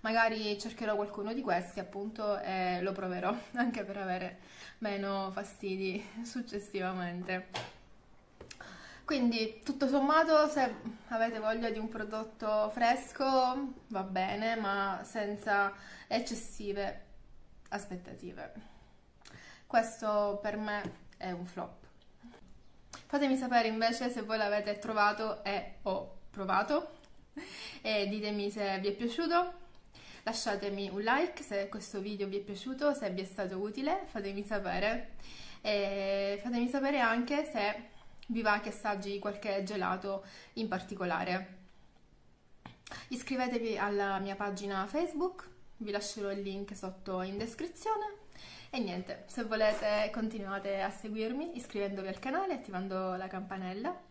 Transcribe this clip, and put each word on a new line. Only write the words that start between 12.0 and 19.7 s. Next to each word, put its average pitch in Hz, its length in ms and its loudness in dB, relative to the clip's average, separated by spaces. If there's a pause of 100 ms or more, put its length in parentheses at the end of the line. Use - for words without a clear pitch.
fresco 262 1040 4 (140)
va 196 160 -2
bene, 202 520 0
ma 196 480 0
senza 202 680 2 (340)
eccessive 202 1000 -2 (640)
aspettative. - 840 -8 (1120)
Questo 208 760 4